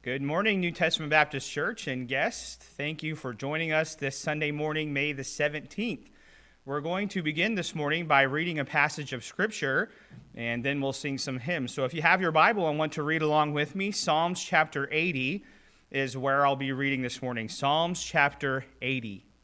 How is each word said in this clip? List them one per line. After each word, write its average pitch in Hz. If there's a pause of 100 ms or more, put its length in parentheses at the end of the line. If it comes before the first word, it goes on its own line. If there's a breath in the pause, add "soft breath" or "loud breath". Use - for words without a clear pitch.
(180)
Good 139
morning, 190
New 175
Testament 160
Baptist 151
Church 185
and 127
guests. 143
Thank 151
you 156
for 127
joining 156
us 156
this 143
Sunday 151
morning, 151
May 143
the 135
seventeenth. 151 (560 soft breath)
We're 143
going 185
to 185
begin 160
this 180
morning 160
by 139
reading 156
a 143
passage 147
of 120
Scripture, 185 (420 loud breath)
and 117
then 139
we'll 135
sing 135
some 131
hymns. 131
So 135
if 127
you 156
have 170
your 175
Bible 175
and 151
want 156
to 151
read 156
along 151
with 147
me, 196
Psalms 175
chapter 156
eighty 156 (460 loud breath)
is 135
where 139
I'll 139
be 135
reading 135
this 120
morning. 117
Psalms 160
chapter 143 (160)
eighty. 120 (200)